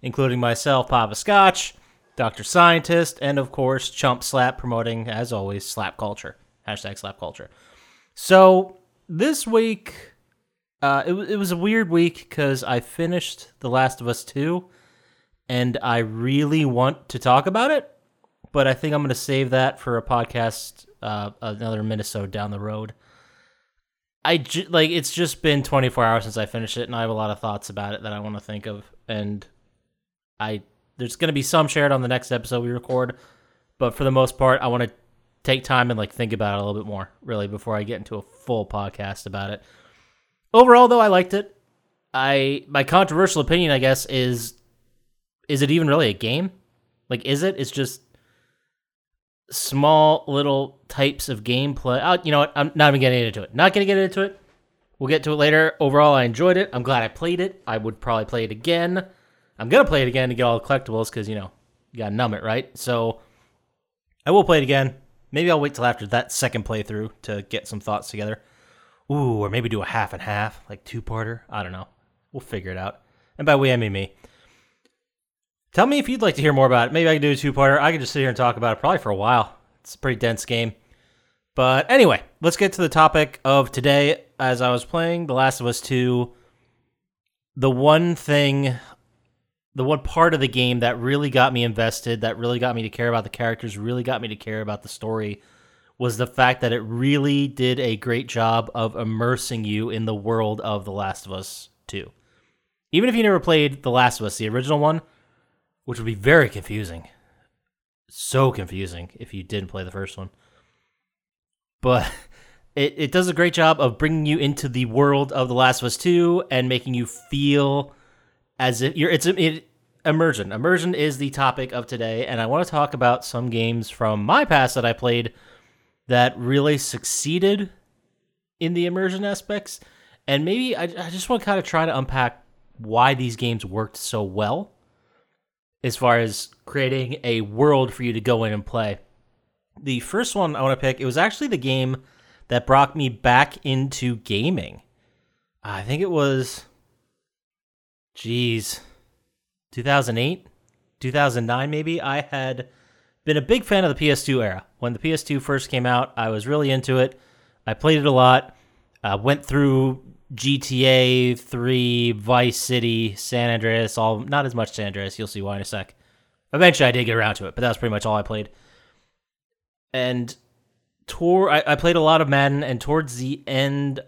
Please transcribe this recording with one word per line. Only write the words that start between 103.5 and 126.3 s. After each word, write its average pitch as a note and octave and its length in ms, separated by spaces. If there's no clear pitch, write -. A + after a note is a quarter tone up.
The C3 80
Last B2 280
of G#2+ 60
Us, - 140
the G#2+ 100
original C3 300
one, D#3 220
which A#2 140
would A2 60
be A2+ 100
very B2+ 340
confusing. F#2 580
So C3 420
confusing F2 640
if - 180
you F#2+ 120
didn't F#2+ 260
play F#2+ 140
the F2+ 80
first G2 260
one. F#2+ 140
But B2 280
<laughs> - 320
it, C#3+ 220
it D3 140
does F3+ 160
a F3 60
great E3+ 200
job D#3+ 260
of B2+ 200
bringing D#3 260
you D3+ 140
into C#3+ 280
the B2+ 180
world C#3 460
of B2+ 180
The B2+ 40
Last B2+ 300
of - 20
Us A#2+ 120
Two F3 520
and B2+ 180
making B2+ 280
you A#2+ 100
feel C#3+ 880
as B2 220
if C#3+ 160
you're, D#3+ 140
it's, E3 160
it, D#3+ 420
immersion. D#3 480
Immersion E3+ 440
is D3 240
the C#3 100
topic C3+ 440
of A#2+ 120
today, A2+ 400
and A#2 160
I A2+ 60
wanna D#3 180
talk D3 300
about B2+ 280
some B2 280
games A#2 400
from G#2+ 340
my F#3+ 200
past C3+ 280
that B2 100
I A#2 100
played A#2+ 380
that B2 320